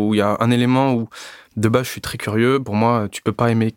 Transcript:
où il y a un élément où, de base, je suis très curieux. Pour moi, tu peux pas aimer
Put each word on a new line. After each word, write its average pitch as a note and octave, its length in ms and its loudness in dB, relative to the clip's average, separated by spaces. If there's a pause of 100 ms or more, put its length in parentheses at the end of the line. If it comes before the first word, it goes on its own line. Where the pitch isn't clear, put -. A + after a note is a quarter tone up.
où G#2+ 80 0
il G#2 40 2
y - 20 4
a G2+ 200 2
un A#2 100 2
élément B2+ 440 2
où, A#2 140 -4 (480)
de A2 140 2
base, B2+ 160 2
je - 40 -10
suis - 120 -12
très - 160 -10
curieux. A#2+ 440 0
Pour G#2+ 120 -6
moi, A2+ 360 2
tu - 120 -14
peux A2 100 -2
pas A#2+ 180 0
aimer A2+ 260 0